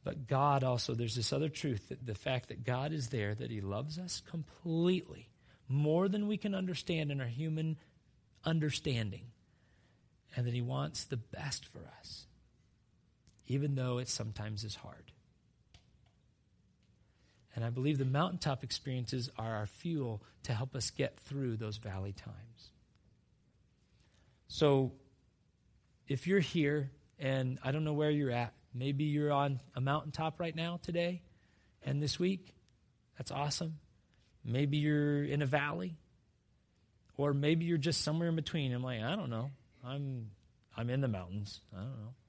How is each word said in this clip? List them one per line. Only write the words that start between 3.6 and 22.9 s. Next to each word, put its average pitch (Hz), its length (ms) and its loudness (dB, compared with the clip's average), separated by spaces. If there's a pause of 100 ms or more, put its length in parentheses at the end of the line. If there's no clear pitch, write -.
us 180 300 -6
completely, 170 1000 0 (400)
more 151 400 6
than 208 200 2
we 208 100 0
can 202 180 -2
understand 165 560 0
in 139 80 0
our 127 80 -2
human 156 500 0 (680)
understanding, 139 800 2 (1080)
and 120 140 0
that 120 60 0
he 123 80 0
wants 135 420 -2
the 131 140 -4
best - 480 -6
for - 160 -16 (180)
us, - 260 -16 (1200)
even 139 280 2
though 127 220 2
it 127 100 -2
sometimes 107 560 -4
is 104 120 -6
hard. - 360 -16 (2500)
And 117 120 -4
I 120 40 -2
believe 131 280 2
the 135 80 2
mountaintop 143 580 0
experiences 127 720 -4
are 110 180 -2
our 104 120 -2
fuel 135 540 -4 (220)
to - 100 -2
help 123 200 -2
us - 160 -2
get - 300 -2
through 131 380 -2
those 107 180 -4
valley 101 380 -6
times. - 580 -16 (1800)